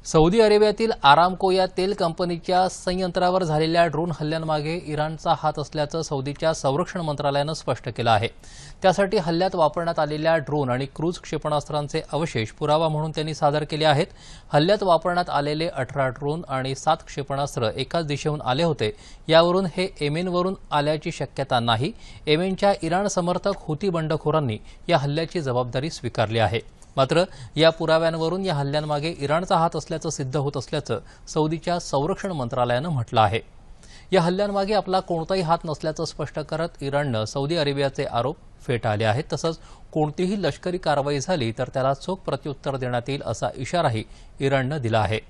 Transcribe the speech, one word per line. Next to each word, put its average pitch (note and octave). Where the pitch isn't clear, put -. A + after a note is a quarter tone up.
सौदी E3+
अरेबियातील G#3+
आरामको F3
या F#3
तेल F#3
कंपनीच्या F3+
संयंत्रावर F#3
झालेल्या D#3+
ड्रोन E3
हल्ल्यांमागे D#3
इराणचा D#3
हात D#3
असल्याचं D3+
सौदीच्या C#3+
संरक्षण D#3+
मंत्रालयानं D3
स्पष्ट -
केलं A#2+
आहे. A2
त्यासाठी F#3+
हल्ल्यात F3
वापरण्यात E3
आलेल्या D#3
ड्रोन D3
आणि B2+
क्रूझ E3+
क्षेपणास्त्रांचे D3+
अवशेष C#3
पुरावा D3+
म्हणून D#3
त्यांनी D#3
सादर D3+
केले D3+
आहेत. D3
हल्ल्यात F#3
वापरण्यात F3
आलेले D3
अठरा C3+
ड्रोन C#3+
आणि C3
सात D#3+
क्षेपणास्त्र C#3
एकाच E3
दिशेहून D3
आले B2+
होते. B2
यावरून F3
हे F3+
येमेनवरून F3+
आल्याची D3+
शक्यता C3+
नाही. A#2
येमेनच्या F#3
इराण F3
समर्थक F3+
हुती D#3+
बंडखोरांनी D#3
या E3+
हल्ल्याची D3+
जबाबदारी B2+
स्वीकारली A2+
आहे. A2
मात्र D#3
या D#3
पुराव्यांवरून E3
या F#3
हल्ल्यांमागे D3
इराणचा D#3+
हात E3
असल्याचं E3
सिद्ध C#3
होत C#3+
असल्याचं B2+
सौदीच्या E3
संरक्षण F#3+
मंत्रालयानं B2+
म्हटलं B2
आहे. G#2+
या F#3
हल्ल्यांमागे G3
आपला F#3
कोणताही F3+
हात E3
नसल्याचं D#3+
स्पष्ट D3+
करत D#3+
इराणनं C#3
सौदी C#3+
अरेबियाचे C#3
आरोप B2+
फेटाळले A2+
आहेत. A2+
तसंच E3
कोणतीही F3+
लष्करी F3
कारवाई C#3+
झाली C3+
तर B2
त्याला C3+
चोख F3+
प्रत्युत्तर C#3+
देण्यात B2
येईल, C#3
असा A2+
इशाराही B2+
इराणनं C#3
दिला A2+
आहे. G#2+